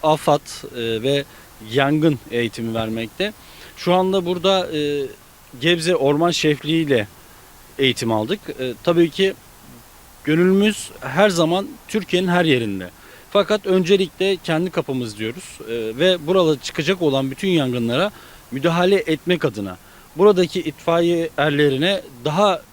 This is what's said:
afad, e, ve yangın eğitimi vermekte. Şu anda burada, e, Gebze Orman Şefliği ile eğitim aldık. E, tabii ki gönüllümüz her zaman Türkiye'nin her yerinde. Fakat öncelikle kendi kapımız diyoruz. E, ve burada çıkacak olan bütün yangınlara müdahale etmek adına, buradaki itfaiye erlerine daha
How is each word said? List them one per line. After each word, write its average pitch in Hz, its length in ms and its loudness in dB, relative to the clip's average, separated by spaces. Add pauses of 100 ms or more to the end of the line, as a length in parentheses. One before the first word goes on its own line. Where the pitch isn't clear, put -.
afad, 151 360 2 (360)
e, 113 280 -4
ve 139 200 0 (480)
yangın 143 480 2 (120)
eğitimi 117 420 -4
vermekte. 113 600 -6 (440)
Şu 175 160 0
anda 185 320 2
burada, 180 520 0
e, 147 240 -2 (600)
Gebze 170 340 2
Orman 147 360 2
Şefliği 156 540 0
ile 120 220 2 (720)
eğitim 123 340 0
aldık. 113 280 -2 (200)
E, 127 140 -6 (100)
tabii 170 260 4
ki 147 240 -2 (920)
gönüllümüz 190 680 2 (120)
her 151 280 2
zaman 170 380 0 (200)
Türkiye'nin 185 400 -2
her 175 180 4
yerinde. 104 440 0 (420)
Fakat 202 340 0
öncelikle 190 680 2
kendi 175 340 -2
kapımız 127 480 -4
diyoruz. 113 260 -8 (180)
E, 110 60 -14 (320)
ve 175 280 2
burada 165 320 2
çıkacak 175 420 -4
olan 135 300 0
bütün 196 160 -6
yangınlara 131 640 0 (400)
müdahale 170 440 2
etmek 160 500 -2
adına, 98 320 -4 (400)
buradaki 185 440 4
itfaiye 170 760 0
erlerine 147 640 2 (240)
daha 170 360 2 (120)